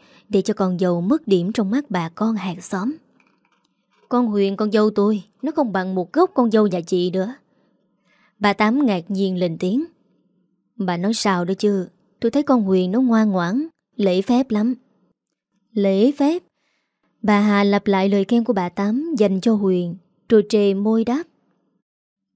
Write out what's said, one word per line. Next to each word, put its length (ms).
để 120
cho 120
con 260
dâu 220
mất 260
điểm 260
trong 180
mắt 180
bà 200
con 260
hàng 260
xóm. 340
"Con 180
Huyền, 280
con 160
dâu 180
tôi, 340
nó 140
không 160
bằng 240
một 180
gốc 200
con 180
dâu 160
nhà 140
chị 300
nữa." 240
Bà 140
Tám 320
ngạc 260
nhiên 260
lên 200
tiếng. 280
"Bà 220
nói 160
sao 320
đó 80
chứ? 340
Tôi 120
thấy 120
con 200
Huyền 280
nó 100
ngoan 300
ngoãn, 360
lễ 260
phép 300
lắm." 240
"Lễ 380
phép?" 320
Bà 180
Hà 240
lặp 240
lại 220
lời 160
khen 180
của 100
bà 160
Tám 480
dành 240
cho 120
Huyền, 420
rồi 200
trề 240
môi 300
đáp. 200